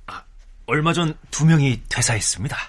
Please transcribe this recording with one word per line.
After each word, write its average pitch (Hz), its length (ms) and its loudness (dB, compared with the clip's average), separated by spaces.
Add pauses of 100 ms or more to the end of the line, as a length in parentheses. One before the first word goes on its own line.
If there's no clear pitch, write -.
아, - 180 -16 (420)
얼마 151 260 2
전 160 240 0 (140)
두 147 160 0
명이 139 420 4
퇴사했습니다. - 680 -2 (120)